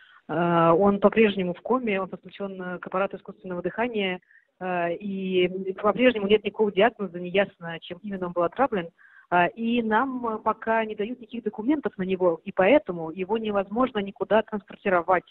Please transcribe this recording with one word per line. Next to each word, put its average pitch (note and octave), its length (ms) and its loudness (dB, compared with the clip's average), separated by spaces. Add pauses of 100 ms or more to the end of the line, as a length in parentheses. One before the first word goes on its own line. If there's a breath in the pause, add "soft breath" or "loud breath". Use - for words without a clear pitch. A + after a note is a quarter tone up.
(280 soft breath)
Э, E3 440 4
он G3 280 4
по-прежнему G3 540 4
в - 80 -14
коме, A3 400 -2
он F#3 80 -6
подключен, F#3+ 500 -12
э, F3+ 200 -8
к - 80 -16
аппарату F#3+ 300 -4
искусственного F3+ 440 -12
дыхания, G3 580 -4 (400 soft breath)
э, F3 360 -2
и F#3+ 800 -2
по-прежнему G#3 540 2
нет G#3+ 160 4
никакого G#3 280 0
диагноза, F#3+ 480 0
неясно, F3 640 -4
чем F3 200 -14
именно G3 260 -8
он F3 60 -8
был F3 100 0
отравлен. F3 460 -2 (420 soft breath)
Э, F3 180 4
и A#3 320 -2
нам, A#3+ 460 0
э, A3 120 -4
пока A3 460 0
не G#3+ 100 -10
дают G#3+ 240 -6
никаких A#3 240 -12
документов A3 540 -2
на F#3+ 60 -4
него, F3+ 420 0
и G3 60 -8
поэтому F#3 600 2
его F#3 260 -4
невозможно G#3+ 640 -2
никуда G3 440 0
транспортировать F#3 880 -2